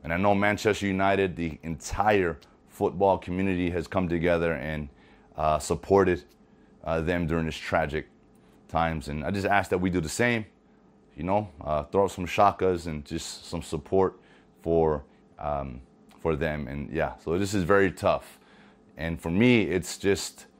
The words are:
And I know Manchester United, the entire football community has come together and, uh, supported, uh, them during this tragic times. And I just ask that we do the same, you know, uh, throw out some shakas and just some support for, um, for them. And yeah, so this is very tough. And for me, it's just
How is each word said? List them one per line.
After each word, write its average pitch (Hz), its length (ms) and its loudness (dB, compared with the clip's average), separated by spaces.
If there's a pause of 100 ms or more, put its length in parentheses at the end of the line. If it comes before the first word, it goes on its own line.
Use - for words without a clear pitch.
And 80 80 -6
I 85 60 0
know 101 160 4
Manchester 104 540 2
United, 98 480 2
the 82 280 -6
entire 90 760 0 (280)
football 98 500 0
community 90 520 -2
has 85 180 -4
come 92 220 -2
together 85 440 2
and, 76 360 -6 (480)
uh, 76 220 0
supported, 90 640 2 (600)
uh, 82 180 -2
them 87 260 0
during 82 180 0
this 78 100 -6
tragic 78 520 -2 (600)
times. 80 400 -2
And 76 160 -6
I 85 80 -4
just 98 160 -2
ask 98 220 2
that 95 80 2
we 92 120 0
do 90 120 0
the 76 80 -6
same, 120 360 0 (680)
you 71 80 -10
know, 101 260 0 (120)
uh, 76 220 -2
throw 95 200 2
out 92 80 0
some 92 140 -6
shakas 92 640 2
and 78 180 -8
just - 400 -10
some 85 160 -8
support 90 580 0 (420)
for, 80 420 2 (360)
um, 69 420 -6 (380)
for 80 160 0
them. 76 320 -4
And 71 240 -8
yeah, 73 220 -2 (100)
so 82 140 -2
this 98 160 -2
is 98 100 0
very 98 280 4
tough. - 480 -2 (580)
And 82 220 -4
for 82 100 -6
me, 110 340 4
it's 82 340 -4
just - 480 -2 (140)